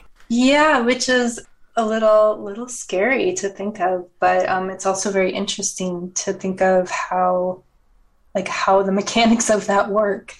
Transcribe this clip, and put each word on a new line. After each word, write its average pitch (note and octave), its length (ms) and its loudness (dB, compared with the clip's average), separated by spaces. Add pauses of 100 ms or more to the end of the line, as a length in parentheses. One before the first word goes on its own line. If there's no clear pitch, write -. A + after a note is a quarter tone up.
(300)
Yeah, C#4 500 4
which B3 280 0
is B3 380 0 (320)
a A3+ 80 2
little, G#3+ 560 4
little G#3+ 280 -10
scary G3+ 680 -2
to G3 140 -4
think G3+ 320 -8
of, F3+ 260 -2 (120)
but, F#3 300 2
um, F#3+ 220 -2
it's F#3+ 160 -10
also G3 240 -2
very F#3+ 200 2
interesting F#3 840 -6
to - 200 -4
think F#3+ 280 -6
of F#3 280 2
how, F3+ 720 -2 (720)
like, F#3+ 140 -4
how G3 340 2
the F#3+ 120 0
mechanics A3+ 580 2
of G3+ 160 0
that G3+ 220 2
work. G3+ 500 -2